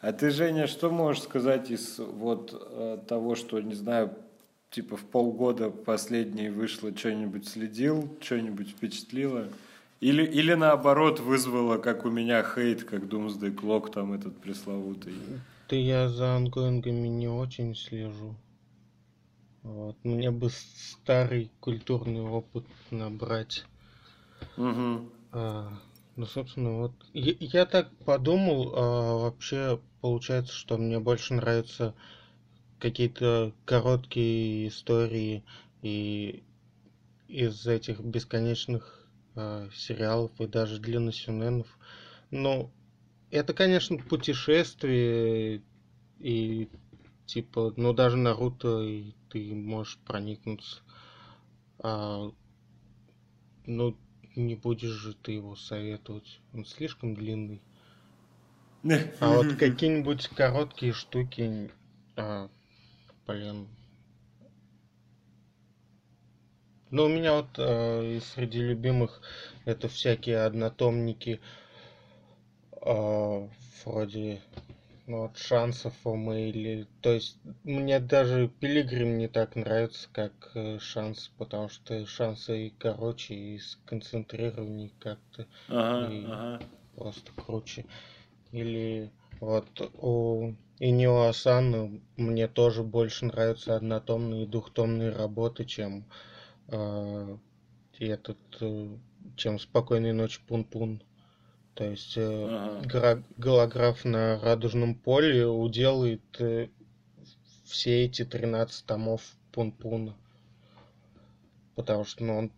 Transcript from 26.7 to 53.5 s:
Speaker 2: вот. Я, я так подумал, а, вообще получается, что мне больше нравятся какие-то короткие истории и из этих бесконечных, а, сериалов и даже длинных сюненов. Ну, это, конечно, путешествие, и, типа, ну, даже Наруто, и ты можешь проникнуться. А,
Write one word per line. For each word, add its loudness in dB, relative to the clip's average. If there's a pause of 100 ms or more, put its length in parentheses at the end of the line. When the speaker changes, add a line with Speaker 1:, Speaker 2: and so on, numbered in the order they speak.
Speaker 2:
вот. -4 (200)
Я, 0
я 4
так 2 (140)
подумал, 4
а, 2
вообще -2 (200)
получается, 0
что -4
мне 0
больше 2
нравятся 0 (840)
какие-то 2 (120)
короткие 2
истории 0 (380)
и -4 (840)
из -4
этих -2
бесконечных, -2 (400)
а, -8
сериалов -2
и -4
даже -2
длинных -2
сюненов. -2 (640)
Ну, -2 (600)
это, 0
конечно, 4
путешествие, 2 (580)
и, -2 (580)
типа, -2
ну, 4
даже 6
Наруто, 2
и -6 (160)
ты -8
можешь -6
проникнуться. -8 (1000)
А, -6 (1400)